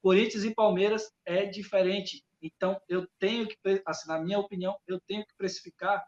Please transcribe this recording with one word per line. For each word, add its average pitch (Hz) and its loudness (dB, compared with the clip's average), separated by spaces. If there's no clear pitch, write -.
Corinthians 202 4
e 220 -2
Palmeiras 214 2
é 180 2
diferente. 196 -2
Então, 190 -4
eu 185 -2
tenho 220 0
que, - -12
assim, 208 -6
na 160 -2
minha 180 -2
opinião, 196 -4
eu 185 -6
tenho 208 -6
que - -20
precificar 190 -4